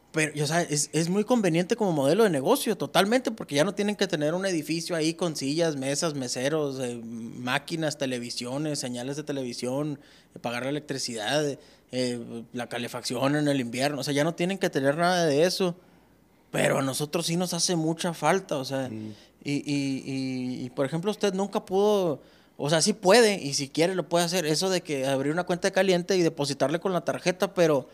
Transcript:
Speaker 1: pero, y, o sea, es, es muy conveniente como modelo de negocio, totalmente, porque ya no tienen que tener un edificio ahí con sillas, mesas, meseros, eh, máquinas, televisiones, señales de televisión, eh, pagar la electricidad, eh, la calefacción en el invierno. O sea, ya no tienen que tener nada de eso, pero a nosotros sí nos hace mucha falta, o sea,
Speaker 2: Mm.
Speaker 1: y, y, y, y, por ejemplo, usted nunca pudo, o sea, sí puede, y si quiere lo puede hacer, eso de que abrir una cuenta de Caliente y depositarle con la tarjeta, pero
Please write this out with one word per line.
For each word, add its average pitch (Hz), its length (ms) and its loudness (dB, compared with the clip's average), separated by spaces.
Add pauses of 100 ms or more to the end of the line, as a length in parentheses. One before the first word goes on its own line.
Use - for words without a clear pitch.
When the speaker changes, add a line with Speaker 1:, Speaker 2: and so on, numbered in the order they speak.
(120)
Speaker 1:
pero, 156 240 0
y, 147 60 -2
o 147 60 0
sea, 165 160 2
es, 147 300 -2
es 160 140 0
muy 196 180 2
conveniente 185 500 2
como 208 160 2
modelo 156 320 4
de 208 80 6
negocio, 185 440 2
totalmente, 196 540 2
porque 220 240 -6
ya 143 100 6
no 196 120 0
tienen 208 200 -2
que 196 120 2
tener 151 260 0
un 190 140 -2
edificio 165 480 -2
ahí 160 180 0
con 165 220 -2
sillas, 151 400 0
mesas, 143 400 -2
meseros, 135 640 -2
eh, 120 260 -6
máquinas, 127 960 -4
televisiones, 127 800 -4
señales 123 360 -6
de 151 80 -6
televisión, 135 760 -4 (340)
eh, - 60 -18
pagar 120 240 -4
la 131 60 -4
electricidad, 135 760 -2 (460)
eh, 120 600 -4
la 120 160 -8
calefacción 123 680 -2
en 147 120 2
el 139 140 2
invierno. 127 380 -2
O - 40 -6
sea, 147 120 -2
ya 143 80 4
no 165 100 0
tienen 175 240 -2
que 180 140 0
tener 143 260 2
nada 175 300 2
de 143 160 4
eso, 180 320 2 (760)
pero 147 300 2
a - 20 0
nosotros 147 460 -2
sí 165 100 0
nos 180 160 -2
hace 175 220 0
mucha 156 400 -2
falta, 165 420 0
o 135 80 -4
sea, 131 240 -4
Speaker 2:
Mm. 110 240 -10 (300)
Speaker 1:
y, 143 100 -2
y, 139 500 -2
y, 127 600 -6
y, 127 60 -8
por 139 160 -2
ejemplo, 165 240 -2
usted 202 240 -2
nunca 196 280 -2
pudo, 190 600 2 (340)
o 143 140 -2
sea, 160 100 4
sí 208 120 2
puede, 208 460 6
y 139 140 -6
si 139 160 -4
quiere 170 240 2
lo 175 160 -4
puede 170 160 4
hacer, 165 220 0
eso 156 240 2
de 180 100 2
que 139 240 -2
abrir 135 260 2
una 170 120 0
cuenta 180 240 0
de 190 40 0
Caliente 185 460 4
y 180 60 4
depositarle 143 560 0
con 190 140 0
la 170 80 0
tarjeta, 180 520 -2
pero 156 400 4